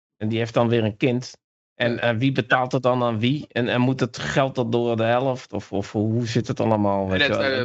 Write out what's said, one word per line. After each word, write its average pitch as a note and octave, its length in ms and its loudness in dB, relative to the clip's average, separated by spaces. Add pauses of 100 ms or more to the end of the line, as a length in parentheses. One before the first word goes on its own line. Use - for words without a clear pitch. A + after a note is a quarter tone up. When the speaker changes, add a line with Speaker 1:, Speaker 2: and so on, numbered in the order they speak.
(160)
Speaker 1:
En G#2+ 120 -6
die A2+ 100 -2
heeft A2+ 160 -4
dan A#2+ 140 2
weer A2+ 160 2
een G#2+ 120 -2
kind. B2+ 420 -2 (360)
En, A#2+ 180 -2
Speaker 2:
Ja. A2 60 -4
Speaker 1:
eh, A#2 180 0
wie C3+ 160 0
betaalt B2+ 400 0
het C3 100 0
dan B2+ 200 2
aan A#2+ 180 0
wie? C3 280 0
En, A#2+ 200 -2
en A2+ 120 2
moet B2+ 200 2
het A#2+ 180 -4
geld C3+ 360 0
dan A#2 160 -2
door A#2+ 260 0
de A2+ 60 0
helft? B2+ 500 0
Of, G2 200 -8
of G2+ 200 -4
hoe A2 340 0
zit A2+ 220 -2
het - 120 -4
allemaal? G#2 440 2
Speaker 2:
En F#2+ 60 -2
Speaker 1:
Weet F#2+ 80 0
Speaker 2:
dat C#3 100 2
Speaker 1:
je G#2+ 60 2
wel? G#2 80 0
Speaker 2:
zijn C3+ 220 0